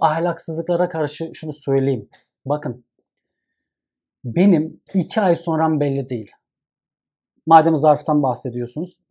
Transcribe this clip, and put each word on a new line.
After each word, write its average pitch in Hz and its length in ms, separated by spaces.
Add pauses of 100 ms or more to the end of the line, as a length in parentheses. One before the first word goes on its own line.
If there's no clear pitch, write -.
ahlaksızlıklara 165 840
karşı 160 460
şunu 156 180
söyleyeyim. 135 560 (360)
Bakın, 135 400 (1400)
benim 160 560 (140)
iki 196 260
ay 185 140
sonram 160 460
belli 139 280
değil. 110 220 (1160)
Madem 160 300
zarftan 147 460
bahsediyorsunuz, 123 800 (100)